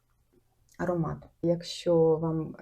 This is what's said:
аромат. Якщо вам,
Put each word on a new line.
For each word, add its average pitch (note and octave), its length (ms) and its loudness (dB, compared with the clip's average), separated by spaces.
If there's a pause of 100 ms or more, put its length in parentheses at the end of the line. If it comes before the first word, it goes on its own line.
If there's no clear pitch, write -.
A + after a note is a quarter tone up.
(800)
аромат. E3+ 400 -4 (240)
Якщо E3 760 2
вам, D#3+ 460 -4